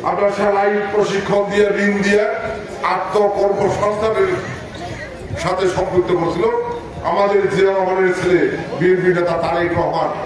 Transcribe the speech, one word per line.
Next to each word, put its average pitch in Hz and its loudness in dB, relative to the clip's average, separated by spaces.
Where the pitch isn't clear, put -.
আপনার 202 2
সেলাই 202 2
প্রশিক্ষণ 196 0
দিয়ে, 208 4
ঋণ 202 2
দিয়ে 202 4
আত্মকর্মসংস্থানের 202 0
সাথে 185 -2
সম্পৃক্ত 180 0
করছিল, 170 0
আমাদের 202 2
জিয়া 196 4
রহমানের 185 2
ছেলে 175 4
বিএনপি 180 4
নেতা 175 0
তারেক 170 0
রহমান 156 0